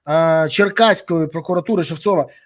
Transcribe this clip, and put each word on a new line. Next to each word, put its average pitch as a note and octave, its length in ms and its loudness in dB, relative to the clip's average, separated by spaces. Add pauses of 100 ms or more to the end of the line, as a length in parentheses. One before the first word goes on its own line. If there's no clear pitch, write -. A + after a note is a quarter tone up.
е, D#3+ 400 2
Черкаської G3 800 0
прокуратури F3 560 -4
Шевцова, D#3+ 440 -2 (180)